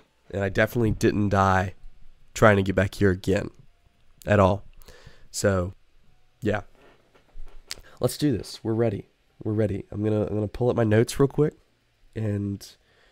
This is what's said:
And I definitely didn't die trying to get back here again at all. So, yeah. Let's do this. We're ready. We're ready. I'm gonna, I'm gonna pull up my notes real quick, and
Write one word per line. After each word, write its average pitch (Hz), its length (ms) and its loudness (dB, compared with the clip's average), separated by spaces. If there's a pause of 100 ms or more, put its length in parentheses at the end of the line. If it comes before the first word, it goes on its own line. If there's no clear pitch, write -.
(320)
And 98 120 -6
I 98 60 -2
definitely 110 420 0
didn't 101 380 0
die 95 460 2 (580)
trying 107 240 6
to 98 60 4
get 95 120 -2
back 98 200 0
here 101 160 2
again 98 380 -2 (760)
at 101 140 4
all. 98 240 2 (680)
So, 92 420 -2 (680)
yeah. 104 200 -2 (1400)
Let's - 180 -4
do 147 180 0
this. - 280 -10
We're 113 100 -2
ready. 110 360 -2 (340)
We're 110 100 -2
ready. 104 380 -2
I'm 101 120 -4
gonna, 107 180 0
I'm 101 140 -4
gonna 107 120 -2
pull 123 220 -2
up 107 60 0
my 117 80 2
notes 110 360 2
real 139 80 4
quick, 147 280 0 (600)
and 101 600 -6 (360)